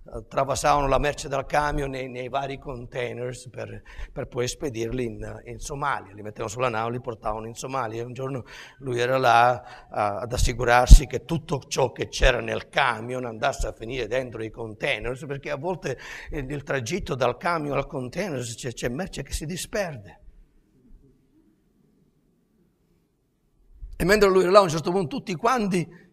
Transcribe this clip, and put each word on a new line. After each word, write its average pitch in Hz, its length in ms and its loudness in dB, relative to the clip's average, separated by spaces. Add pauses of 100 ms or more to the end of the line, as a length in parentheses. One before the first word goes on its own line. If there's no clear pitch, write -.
(280)
travasavano 139 580 2
la 131 120 4
merce 143 300 -2
dal 135 180 -4
camion 147 420 -2
nei, 131 220 -8
nei 123 180 -8
vari 135 300 -6
containers 123 920 -8
per, 107 340 -12 (300)
per 127 160 -8
poi 123 180 -2
spedirli 120 600 -4
in, 107 400 -10
in 117 120 -14
Somalia. 135 540 -6
Li 101 80 -16
mettevano 107 300 -8
sulla 127 180 -2
nave, 113 240 -2
li 123 80 -6
portavano 110 460 -8
in 113 80 -12
Somalia. 120 480 -6
E - 20 -10
un 123 80 -12
giorno 131 320 -8 (360)
lui 123 200 -4
era 127 160 2
là, 120 480 4
eh, - 240 -20
ad 107 440 -4
assicurarsi 123 760 10
che 117 180 -6
tutto 160 420 -4
ciò 135 240 0
che 123 180 -6
c'era 123 320 2
nel 110 280 -6
camion 127 560 0
andasse 117 420 -4
a 107 60 -6
finire 117 340 -6
dentro 117 380 -4
i 110 60 -8
containers, 117 760 -6
perché 139 260 -10
a 147 60 -4
volte 147 420 -6 (320)
il, 139 200 -8
il 143 120 -8
tragitto 147 520 -4
dal 123 240 0
camion 156 380 -4
al 139 100 -2
container 143 560 -6
c'è, 117 300 -10
c'è 139 180 -6
merce 151 320 -8
che 139 100 -14
si - 140 -6
disperde. 165 720 -8 (3750)
E - 80 -2
mentre 202 240 4
lui 185 140 6
era 175 80 0
là, 208 80 8
a 202 40 12
un 185 60 2
certo 156 220 -2
punto 190 260 -2
tutti 196 180 -6
quanti 202 680 0 (100)